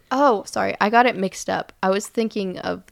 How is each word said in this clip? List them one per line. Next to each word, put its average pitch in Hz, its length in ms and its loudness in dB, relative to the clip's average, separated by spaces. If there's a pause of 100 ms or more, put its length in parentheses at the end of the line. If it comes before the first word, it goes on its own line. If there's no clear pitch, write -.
Oh, 262 380 2
sorry. - 340 -2
I 208 80 2
got 233 160 6
it 233 100 0
mixed 185 360 -6
up. 185 200 -4 (120)
I 185 80 2
was 208 160 -2
thinking 214 500 -4
of 185 240 -6 (100)